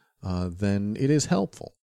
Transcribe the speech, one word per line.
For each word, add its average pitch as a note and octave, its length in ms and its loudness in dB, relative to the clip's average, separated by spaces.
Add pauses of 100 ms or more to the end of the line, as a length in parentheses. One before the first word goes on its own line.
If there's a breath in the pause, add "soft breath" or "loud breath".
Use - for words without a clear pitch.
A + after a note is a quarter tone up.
(220 soft breath)
uh, F2+ 300 -2
then G2+ 480 0
it C3+ 80 2
is D3 180 4
helpful. F3 480 -2 (140)